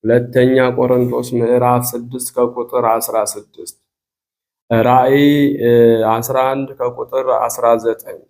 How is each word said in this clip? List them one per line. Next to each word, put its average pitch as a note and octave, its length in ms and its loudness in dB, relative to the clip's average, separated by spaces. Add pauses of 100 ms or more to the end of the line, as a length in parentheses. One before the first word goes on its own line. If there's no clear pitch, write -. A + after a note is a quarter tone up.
ሁለተኛ B2 680 2
ቆሮንቶስ B2 640 -2
ምዕራፍ B2 520 0
ስድስት B2 440 -10
ከቁጥር B2 580 -2
አስራ A2+ 380 -2
ስድስት፣ - 560 -14 (880)
ራእይ፣ B2+ 600 4 (300)
እ፣ A#2 120 2 (360)
አስራ B2 400 0
አንድ C3+ 260 -4
ከቁጥር B2+ 640 -4
አስራ A#2 440 0
ዘጠኝ። A2 500 -6